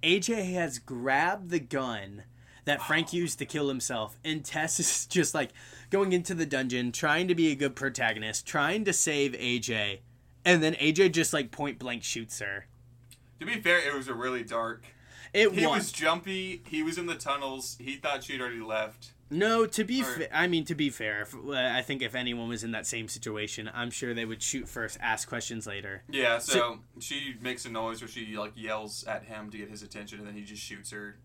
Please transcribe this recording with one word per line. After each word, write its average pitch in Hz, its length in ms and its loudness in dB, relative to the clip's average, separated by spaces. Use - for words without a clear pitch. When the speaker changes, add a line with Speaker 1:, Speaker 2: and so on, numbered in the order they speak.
Speaker 1:
A 175 160 6
J 196 340 0
has 156 260 -2
grabbed 143 720 0
the 175 80 2
gun 113 640 -4
that 143 160 2
Frank 160 320 2
Speaker 2:
Oh. 175 40 2
Speaker 1:
used 170 220 0
to 143 60 -4
kill 143 240 0
himself, 120 560 -2
and 156 180 -2
Tess - 360 0
is - 260 2
<laughs> - 40 -20
just, 165 240 4
like, 139 180 0
going 196 200 4
into 180 220 2
the 165 120 2
dungeon, 127 460 0
trying 160 380 2
to 175 60 6
be 165 160 6
a 143 40 2
good 135 200 0
protagonist, 113 720 0
trying 165 400 2
to 196 60 4
save 143 440 2
A 123 240 0
J, 104 420 -2
and 175 200 8
then 160 160 4
A 151 120 6
J 185 180 8
just, 160 220 4
like, 139 200 0
point 143 280 -4
blank 120 240 -6
shoots - 360 -6
her. 101 260 -6
Speaker 2:
To 160 60 -8
be 226 160 -2
fair, 175 180 6
it 143 140 0
was 131 140 -2
a 131 80 -2
really 123 280 -2
dark. 113 400 -2
Speaker 1:
It 208 200 8
Speaker 2:
He 170 120 4
Speaker 1:
was. 151 120 4
Speaker 2:
was 196 160 -2
jumpy. 175 760 0
He 156 160 -2
was 165 140 -2
in 175 80 -4
the 170 100 -2
tunnels. 139 640 -4
He 135 160 -8
thought 135 300 -4
she'd 135 160 -6
already 120 180 -4
left. 110 520 -4
Speaker 1:
No, 220 360 4
to 214 200 0
be 254 160 0
Speaker 2:
Or 233 40 2
Speaker 1:
fa-, - 320 -2
I 175 100 4
mean, 165 180 2
to 165 100 -2
be 143 140 2
fair, 107 320 -4
if, 104 120 -8
uh, 135 200 -8
I 127 280 2
think 131 200 -2
if 117 140 -2
anyone 120 340 -2
was 113 160 -4
in 113 60 -2
that 107 140 -4
same 113 220 -4
situation, 107 640 -6
I'm 120 180 -4
sure 120 220 -4
they 117 120 -2
would 113 180 -6
shoot - 240 -2
first, 113 320 -6
ask 110 300 0
questions 117 360 -6
later. 98 440 -8
Speaker 2:
Yeah, 123 300 4
so 117 140 -2
Speaker 1:
So 120 260 2
Speaker 2:
she 143 400 -6
makes 123 260 -6
a 123 40 -8
noise 113 320 -4
where 113 80 -12
she, 110 280 -8
like, 104 200 -4
yells 110 480 -6
at 104 180 -6
him 107 280 -12
to 110 60 -12
get 104 120 -10
his 107 140 -14
attention, 104 360 -14
and 104 80 -12
then 104 80 -12
he 104 80 -10
just 104 180 -14
shoots 101 300 -12
her. 104 340 -12